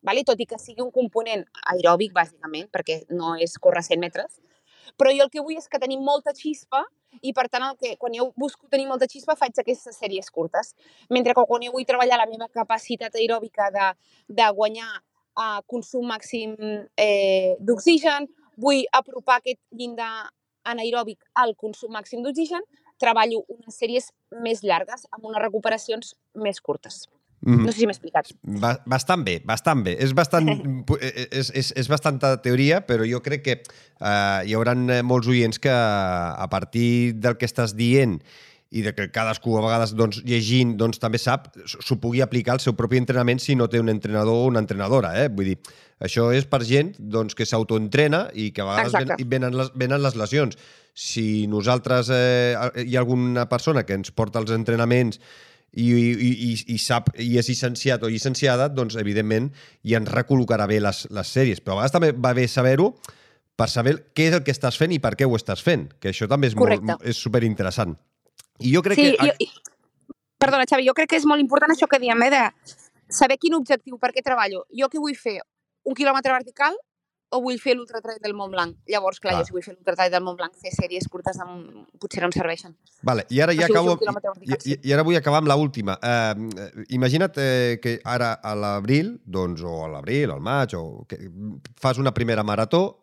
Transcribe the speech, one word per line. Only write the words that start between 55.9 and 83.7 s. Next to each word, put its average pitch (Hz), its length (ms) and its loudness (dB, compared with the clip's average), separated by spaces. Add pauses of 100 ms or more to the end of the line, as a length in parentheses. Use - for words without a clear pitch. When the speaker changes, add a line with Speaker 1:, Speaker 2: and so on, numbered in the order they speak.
Speaker 2:
i, - 20 -2 (220)
i 107 40 -4
sap, 120 360 0
i 120 240 0
és 117 80 2
llicenciat 120 560 -2
o 113 80 -2
llicenciada, 127 580 0
doncs, 123 300 -4
evidentment, 110 540 0 (340)
ja 113 140 2
ens 107 100 -4
recol·locarà 117 560 2
bé 107 160 2
les, 101 220 -2 (100)
les 98 160 -6
sèries. 127 320 2
Però 95 140 -4
a - 20 -2
vegades 135 160 0
també 165 160 4
va 123 240 0
bé 123 160 2
saber-ho 135 380 4 (720)
per 117 120 2
saber 123 260 2 (180)
què 156 160 2
és 170 40 4
el 165 80 2
que 135 80 -2
estàs 131 280 -2
fent 165 120 2
i 165 80 0
per 117 160 0
què 135 160 2
ho 113 80 2
estàs - 240 -6
fent, 123 260 2 (140)
que 98 80 -2
això 107 160 -4
també 135 240 2
és 107 80 -4
molt, 220 220 6
Speaker 1:
Correcte. 175 180 -2 (120)
Speaker 2:
és - 120 -4
superinteressant. 107 720 0 (680)
I 127 140 2
jo 175 100 4
crec 202 140 2
Speaker 1:
Sí, 285 160 6
Speaker 2:
que 294 160 4
Speaker 1:
jo, - 80 0
i, - 80 -2 (920)
perdona, 269 280 4
Xavi, 262 180 4
jo 262 100 6
crec 320 180 2
que 320 80 4
és - 60 -4
molt 294 120 6
important 294 320 4
això 320 160 4
que 269 140 4
diem, 233 240 2
eh, 269 80 4
de 254 100 4 (640)
saber 262 300 4
quin 330 160 2
objectiu, 262 440 -2
per 240 140 0
què 262 140 -4
treballo. 208 480 -2
Jo 269 160 0
què 311 100 -6
vull 294 160 -6
fer? 208 220 -6 (480)
Un 262 80 -4
quilòmetre 269 400 2
vertical 277 400 -2 (580)
o 247 80 0
vull 247 220 -4
fer 254 140 2
l'Ultra 226 260 -10
Trail 226 180 -12
del 208 140 -6
Mont 202 160 -10
Blanc? 175 240 -4 (160)
Llavors, 190 320 -2
clar, 185 140 0
Speaker 2:
Clar. 170 60 0
Speaker 1:
jo - 40 -4
si - 80 -18
vull 175 80 -6
fer 196 140 -18
l'Ultra 180 180 -4
Trail 180 160 2
del 180 160 0
Mont 180 100 -8
Blanc, 175 220 -10
fer 185 160 -10
sèries 180 340 -6
curtes 180 300 -8
no 180 80 -10
em, 180 140 -16 (420)
potser - 180 -8
no 170 60 0
em 175 80 0
serveixen. 165 400 -6 (320)
Speaker 2:
Vale, 120 240 0
i 127 100 2
ara 165 140 4
Speaker 1:
Però 160 80 0
Speaker 2:
ja 170 60 2
Speaker 1:
si 220 40 4